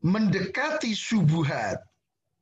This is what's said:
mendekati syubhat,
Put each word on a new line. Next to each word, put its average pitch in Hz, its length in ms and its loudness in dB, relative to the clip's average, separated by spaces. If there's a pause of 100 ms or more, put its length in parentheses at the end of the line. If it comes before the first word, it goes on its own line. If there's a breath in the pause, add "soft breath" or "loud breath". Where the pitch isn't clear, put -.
mendekati 220 880 0
syubhat, 151 880 0 (640)